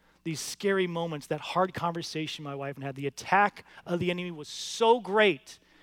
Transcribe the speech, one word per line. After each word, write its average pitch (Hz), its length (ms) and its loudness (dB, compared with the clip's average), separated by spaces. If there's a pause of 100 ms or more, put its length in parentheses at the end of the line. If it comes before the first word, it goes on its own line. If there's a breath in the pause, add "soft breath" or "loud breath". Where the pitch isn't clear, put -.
(240 soft breath)
These 160 160 -4
scary 190 460 0
moments, 170 420 -4
that 151 120 -2
hard 185 340 0
conversation 160 720 -4
my 143 100 -8
wife 139 220 -6
and 135 80 -10
I 139 40 -4
had, 135 80 -8
the 139 100 -4
attack - 580 2 (220 loud breath)
of 175 140 0
the 175 100 0
enemy 180 200 -4
was 151 180 -12
so - 520 4
great, 190 580 2 (240 soft breath)